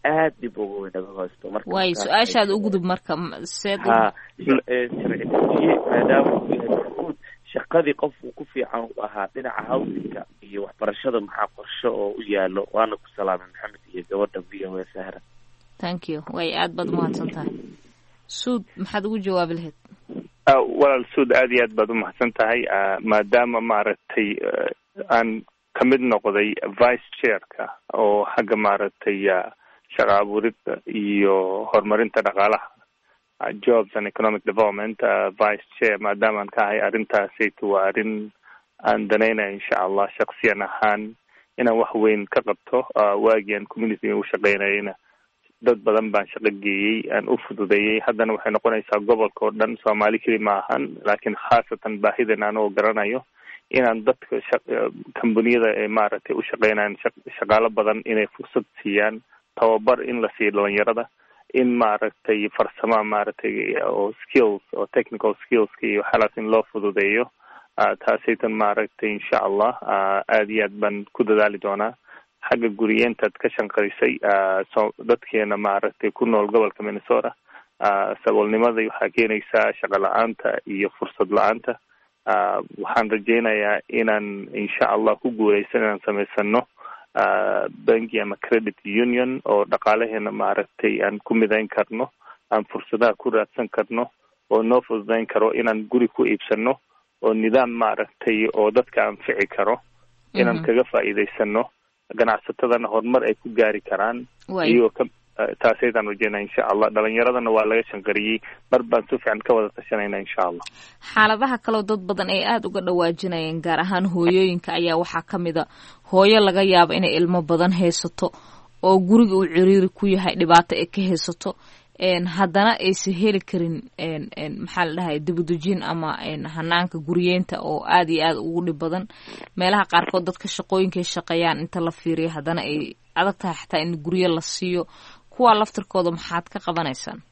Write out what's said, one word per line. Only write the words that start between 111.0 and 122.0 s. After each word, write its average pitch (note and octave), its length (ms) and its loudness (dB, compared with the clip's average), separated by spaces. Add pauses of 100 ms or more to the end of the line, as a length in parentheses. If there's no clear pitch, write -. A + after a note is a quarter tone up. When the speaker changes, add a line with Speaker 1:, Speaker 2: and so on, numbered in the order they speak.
Speaker 2:
Xaaladaha A3 560 2
kaloo A3 260 -2
dad G3+ 220 -2
badan F#3 240 -4
ay F#3+ 160 0
aad A3+ 200 -2
uga F#3+ 160 -4
dhawaajinayeen, E3+ 800 -2
gaar D#3+ 180 0
ahaan F#3 260 0
hooyooyinka, F3 720 2
ayaa E3+ 240 2
waxaa E3+ 240 -4
ka G3+ 120 -6
mid E3 200 -2
a - 80 0 (460)
hooyo G3+ 280 8
laga G3 240 4
yaabo E3+ 300 6
inay F3+ 240 0
ilmo F3 240 2
badan E3+ 320 2
haysato F3 560 0 (540)
oo F#3+ 160 6
guriga G3+ 360 6
uu F#3+ 140 4
ciriiri F#3 400 6
ku - 180 -4
yahay, F#3 300 2
dhibaato E3+ 400 6
ay E3+ 80 -2
ka - 160 -6
haysato, F3+ 540 -4 (440)
een, F3+ 280 0